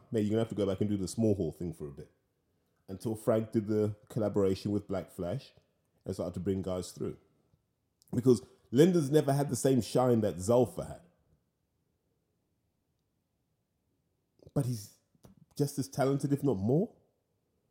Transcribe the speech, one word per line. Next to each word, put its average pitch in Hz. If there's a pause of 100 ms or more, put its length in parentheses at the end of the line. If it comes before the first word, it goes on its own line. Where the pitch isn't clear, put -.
(120)
mate, 113
you're 104
gonna 110
have 110
to 101
go 101
back 95
and 104
do 104
the 92
small 110
hall 85
thing 87
for 78
a 71
bit." - (760)
Until 107
Frank 110
did 110
the 107 (120)
collaboration 101
with 104
Black 95
Flash 95 (520)
and 92
started 87
to 92
bring 95
guys 90
through. - (960)
Because 123 (300)
Lyndon's 156
never 143
had 143
the 123
same 131
shine 120
that 90
Zulfa 101
had. 76 (3500)
But 143
he's 117 (600)
just 143
as 131
talented, 135
if 139
not 135
more. 127 (840)